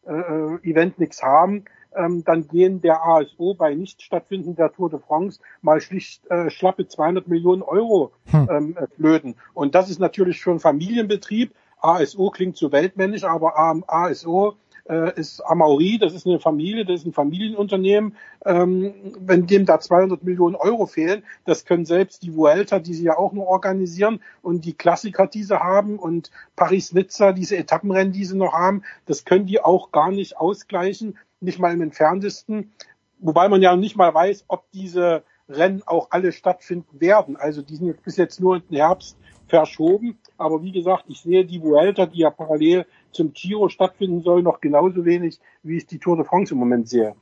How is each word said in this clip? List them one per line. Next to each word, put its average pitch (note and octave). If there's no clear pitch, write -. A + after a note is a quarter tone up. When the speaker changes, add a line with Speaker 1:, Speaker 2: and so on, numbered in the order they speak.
Speaker 1:
äh, D#3
Event E3
nichts -
haben, F3+
ähm, F3
dann E3
gehen F3+
der D#3+
A E3
S C3+
O F#3
bei D#3+
Nichtstattfinden F3
der D#3+
Tour F3
de D3+
France F3
mal D3+
schlicht, -
äh, F3
schlappe -
zweihundert F3
Millionen F3
Euro, F#3
Speaker 2:
Hm. D3
Speaker 1:
ähm, D3+
äh, D3
flöten. D#3
Und C#3+
das F#3+
ist E3
natürlich F3+
schon E3+
Familienbetrieb. G#3
A E3
S D#3
O F#3+
klingt F#3
so D3
weltmännisch, F#3
aber, E3
ähm, D#3+
A E3
S D3
O, G3+
äh, E3
ist -
Amaury, E3
das F#3
ist F3+
eine F3
Familie, F3+
das F3+
ist D#3
ein E3
Familienunternehmen. G3+
Ähm, F#3
wenn F#3
dem G3
da D#3+
zweihundert F#3
Millionen F3+
Euro G#3+
fehlen, F3+
das -
können E3+
selbst F3+
die E3
Vuelta, F3
die E3+
sie E3
ja D#3
auch F#3+
noch G3
organisieren, F#3+
und E3+
die E3
Klassiker, F#3
die G#3+
sie F#3+
haben, G3+
und E3+
Paris-Nizza, F#3
diese F#3
Etappenrennen, F#3+
die G3
sie F#3+
noch F3+
haben, F#3+
das -
können F#3
die G3+
auch F#3
gar E3
nicht G3
ausgleichen, G3
nicht F3
mal F3
im E3+
Entferntesten. F#3+
Wobei F3
man F#3+
ja F3+
nicht G3+
mal F3
weiß, F#3+
ob -
diese F3
Rennen F#3+
auch E3+
alle F3+
stattfinden F3
werden. F3
Also D3+
die D3
sind F3
jetzt D#3+
bis -
jetzt F3
nur F#3
in E3+
den D3
Herbst D#3+
verschoben. F3
Aber D#3+
wie F#3+
gesagt, F#3
ich -
sehe F#3
die E3+
Vuelta, E3+
die E3
ja D#3
parallel D#3+
zum D#3+
Giro G3+
stattfinden F3+
soll, F3
noch F3
genauso E3+
wenig, E3+
wie D#3+
ich -
die E3
Tour F3
de D#3
France F3+
im C3
Moment A#2+
sehe. A2